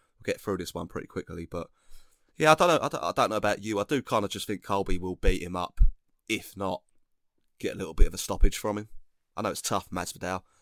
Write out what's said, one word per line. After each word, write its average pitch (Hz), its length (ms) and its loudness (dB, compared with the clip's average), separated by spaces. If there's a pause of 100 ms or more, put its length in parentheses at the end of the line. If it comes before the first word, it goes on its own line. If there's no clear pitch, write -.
(180)
we'll - 160 -6
get - 60 -6
through 98 180 -4
this 90 160 -8
one 87 140 -8
pretty - 200 -12
quickly. 85 420 -12
But, 85 180 -8 (680)
yeah, 156 160 6
I - 20 10
don't 180 140 4
know, 160 120 4
I 131 60 -2
don't, - 160 -6
I 87 80 -2
don't 110 200 2
know 110 40 -2
about 104 280 0
you. 104 160 -2
I 101 40 0
do 135 180 0
kinda 104 280 -2
just - 180 -8
think 101 160 -6
Colby 98 340 0
will 90 200 -6
beat 92 260 2
him 87 140 -8
up, - 240 -2 (480)
if - 260 -4
not 95 260 -4 (760)
get - 160 -4
a - 20 -10
little 87 160 -8
bit - 140 8
of 82 60 -4
a 92 40 -10
stoppage - 400 2
from 107 200 -4
him. 104 100 -8 (480)
I - 60 -6
know 107 80 -2
it's 85 120 -6
tough, - 280 -4
Masvidal. 90 520 -6 (200)